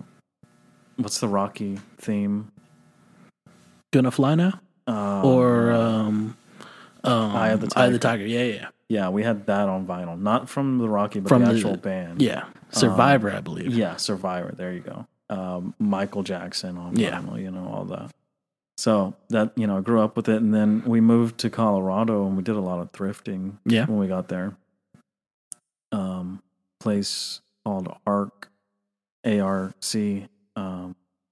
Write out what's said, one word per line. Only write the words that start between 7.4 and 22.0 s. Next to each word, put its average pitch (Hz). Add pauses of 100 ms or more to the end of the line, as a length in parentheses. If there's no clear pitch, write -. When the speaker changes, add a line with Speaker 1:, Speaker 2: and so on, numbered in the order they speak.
Speaker 1:
of 110
the 104
Speaker 2:
Eye 127
of 123
the 120
Speaker 1:
Tiger. 117
Speaker 2:
Tiger. -
Yeah, 120
yeah. 107 (220)
Speaker 1:
Yeah, 104
we 101
had 107
that 101
on 95
vinyl. 90
Not 107
from 139
the 117
Rocky, 104
but 95
Speaker 2:
From 123
Speaker 1:
the 120
Speaker 2:
the -
Speaker 1:
actual 101
band. 92
Speaker 2:
Yeah. 117
Speaker 1:
Um, - (180)
Speaker 2:
Survivor, 120
I 101
believe. 131
Speaker 1:
Yeah, 98
Survivor. 92
There 92
you 87
go. - (240)
Um, 92
Michael 98
Jackson 92
on 87
Speaker 2:
Yeah. 110
Speaker 1:
vinyl, -
you 95
know, 92
all 101
that. 110 (680)
So 104 (160)
that, 110
you 113
know, 98
I -
grew 113
up 107
with 117
it, 110
and 107
then 107
we 117
moved 117
to 113
Colorado, 101